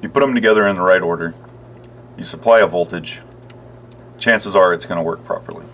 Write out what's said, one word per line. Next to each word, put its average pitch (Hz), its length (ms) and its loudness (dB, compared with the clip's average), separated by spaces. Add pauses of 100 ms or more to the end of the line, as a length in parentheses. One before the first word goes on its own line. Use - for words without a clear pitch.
You 104 80 -10
put 143 120 2
'em 135 120 0
together 107 320 4
in 98 100 0
the 90 60 -4
right 92 180 4
order, 85 320 -4 (840)
you - 60 -14
supply 113 360 2
a 98 60 4
voltage, 87 540 -6 (960)
chances 107 360 -2
are 92 200 4
it's 82 100 -10
gonna 85 180 -6
work 82 220 -8
properly. - 500 -10